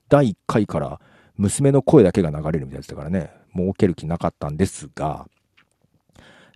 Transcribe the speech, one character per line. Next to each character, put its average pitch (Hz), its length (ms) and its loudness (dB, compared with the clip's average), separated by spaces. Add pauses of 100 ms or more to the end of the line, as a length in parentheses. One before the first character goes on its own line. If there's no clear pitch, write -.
第 143 200 4
一 92 180 -6
回 107 200 2
か 82 140 -4
ら 69 200 -10 (360)
娘 139 360 0
の 139 100 4
声 143 200 8
だ 87 100 6
け 101 100 0
が 80 80 0
流 73 60 -8 (160)
れ 82 60 -4
る 67 80 -8
み - 0 -
た - 0 -
い 67 60 -16
な 67 60 -14
や 71 40 -14
つ - 60 -20
だ - 80 -14
か 71 80 -14
ら 78 60 -10
ね、 90 200 -4 (240)
儲 92 200 -2
け - 120 2
る 87 80 0
気 - 120 -12
な 85 120 -2
か 87 100 -4
っ - 100 -6
た 73 100 -8
ん 76 80 -8
で 92 100 0
す - 280 -14
が、 71 340 -8 (1300)